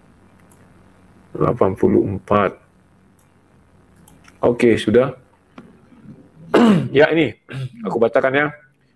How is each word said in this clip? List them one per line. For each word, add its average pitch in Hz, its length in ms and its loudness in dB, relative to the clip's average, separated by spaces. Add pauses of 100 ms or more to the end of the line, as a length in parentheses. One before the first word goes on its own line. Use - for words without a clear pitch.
(1400)
Delapan 98 400 0
puluh 104 240 2
empat. 101 560 -2 (1800)
Oke, 120 340 2
sudah. 117 380 0 (1400)
<clears throat> 190 400 2
Ya, 147 240 2
ini, 151 320 -2
<clears throat> 131 400 -14
aku 101 160 -4
bacakan 131 320 0
ya. 147 140 0 (480)